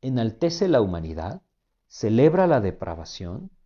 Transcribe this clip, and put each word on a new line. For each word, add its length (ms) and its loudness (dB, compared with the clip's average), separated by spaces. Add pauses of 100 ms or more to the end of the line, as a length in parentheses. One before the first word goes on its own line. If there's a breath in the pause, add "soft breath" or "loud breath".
Enaltece 680 -2
la 120 6
humanidad, 600 -4 (440)
celebra 600 4
la 140 4
depravación 880 -8 (160)